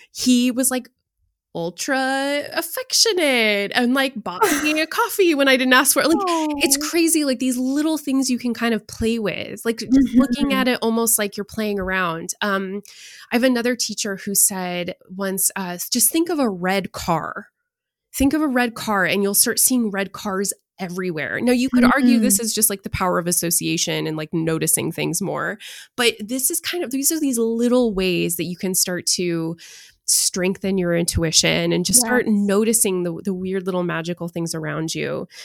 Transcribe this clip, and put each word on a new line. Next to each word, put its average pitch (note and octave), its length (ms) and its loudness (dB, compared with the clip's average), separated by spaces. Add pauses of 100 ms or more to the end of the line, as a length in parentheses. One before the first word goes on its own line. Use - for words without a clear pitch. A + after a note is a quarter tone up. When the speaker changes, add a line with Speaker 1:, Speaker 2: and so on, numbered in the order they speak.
(160)
Speaker 1:
he B3 360 2
was, B3 180 0
like, B3+ 200 -4 (640)
ultra C4+ 880 -2 (100)
affectionate C#4+ 1200 2
and, B3 180 2
like, C4+ 200 2 (100)
bought F#3 180 -4 (220)
me D#4 160 0
a D#4+ 80 0
Speaker 2:
<laughs> - 0 -
Speaker 1:
coffee F#4+ 480 2
when C#4 140 4
I C4 80 6
didn't B3+ 160 4
ask C4 200 6
for C#4 80 -2
it. - 60 0
Like, E4 100 4 (460)
it's C#4 140 2
Speaker 2:
Aw. D4+ 120 -6
Speaker 1:
crazy, E4 360 2
like, C4 140 -2
these B3+ 180 -2
little D4 400 0
things C4+ 320 -2
you B3 100 0
can A#3+ 140 -4
kind A#3 200 0
of G#3+ 140 -4
play A#3 320 -2
with, G3+ 460 -6
like, A3+ 140 -2
just A3+ 120 -4 (240)
looking C#4 320 4
Speaker 2:
Mm-hmm. C#4 60 0
Speaker 1:
at C4 160 2
it B3 120 0
almost A3+ 380 2
like G#3 160 -2
you're G#3 80 -6
playing G#3 360 -4
around. F#3 500 -2 (120)
Um, G3 400 -2 (500)
I - 40 -2
have A#3 80 2
another B3 320 2
teacher G#3 400 -4
who G3+ 180 -6
said F3+ 600 -2 (140)
once, F#3+ 480 -2
uh, F3+ 200 -6 (140)
"Just A#3+ 180 2
think E4+ 200 0
of E4 100 -2
a B3+ 100 2
red F#3 440 -2
car. - 540 -4 (680)
Think C4+ 180 2
of D#4 80 2
a D#4 60 2
red B3 280 0
car G3+ 300 0
and F3+ 180 2
you'll G3 100 0
start A3 260 2
seeing A#3+ 320 2
red G3 220 -4
cars G3 400 -4 (260)
everywhere." F3 640 -4
Now, B3 100 2
you B3+ 180 2
could B3 140 4
argue B3 360 6
this G#3 180 4
Speaker 2:
Mm-hmm. A#3 80 -2
Speaker 1:
is G#3+ 80 -4
just, G#3 160 2
like, G3+ 140 -6
the - 60 -10
power F3+ 300 0
of E3+ 80 -2
association E3 800 0
and, D#3 80 -2
like, D#3 180 -8
noticing D#3+ 600 0
things D3+ 280 -4
more, D#3+ 380 -4 (380)
but A#3 220 4
this B3 300 -4
is E4+ 120 -4
kind F4+ 220 -4
of, B3+ 80 -6
these C#4 200 0
are D#4+ 80 -2
these C4+ 180 0
little A#3 560 2
ways F3 440 0
that E3 80 -4
you F3 100 -6
can F#3 180 -4
start F3+ 320 -2 (120)
to E3+ 400 -2 (480)
strengthen F#3+ 720 0
your F3 160 0
intuition E3+ 760 2
and F3 140 0
just F#3+ 160 4
start A#3+ 260 2
Speaker 2:
Yes. G#3+ 80 2
Speaker 1:
noticing G3+ 680 2
the, E3 200 -6
the G3 100 -2
weird F#3 320 -4
little F3+ 180 0
magical E3+ 440 -4
things E3 260 -4
around D#3+ 400 -4
you. D3 320 -4 (200)